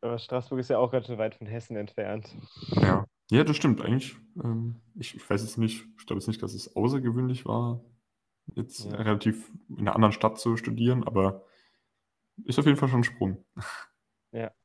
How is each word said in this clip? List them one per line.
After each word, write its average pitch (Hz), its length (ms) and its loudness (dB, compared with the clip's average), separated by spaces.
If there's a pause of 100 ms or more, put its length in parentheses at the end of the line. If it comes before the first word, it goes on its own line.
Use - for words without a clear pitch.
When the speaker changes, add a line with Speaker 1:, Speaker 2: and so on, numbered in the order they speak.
Speaker 1:
Aber 120 160 -4
Straßburg 127 420 -6
ist 123 100 -6
ja 127 80 4
auch 120 140 4
ganz 123 160 -2
schön 120 100 -8
weit 110 180 -4
von - 120 -14
Hessen 113 280 -10
entfernt. 104 600 -8 (400)
Speaker 2:
Ja. 98 300 4 (260)
Ja, 123 120 8
das 151 140 2
stimmt 127 240 4
eigentlich. 120 340 -2 (280)
Ähm, 117 380 -4 (140)
ich, 180 200 -12
ich - 140 -18
weiß 202 140 2
jetzt - 160 -8
nicht, 110 260 0 (140)
ich - 80 -20
glaube 107 120 -2
jetzt - 80 -6
nicht, 110 140 -4
dass 101 140 -8
es - 200 -12
außergewöhnlich 123 720 0
war, 117 340 -2 (760)
jetzt - 300 -8
Speaker 1:
Ja. 104 100 -8
Speaker 2:
relativ 107 560 0 (180)
in - 120 -8
einer 101 120 0
anderen 107 200 8
Stadt - 260 0
zu 117 180 0
studieren, 117 460 0
aber 95 420 0 (1000)
ist 127 120 0
auf 143 80 4
jeden 143 120 6
Fall 135 120 2
schon 127 120 4
ein - 20 6
Sprung. 95 420 -2 (840)
Speaker 1:
Ja. 113 200 -8 (140)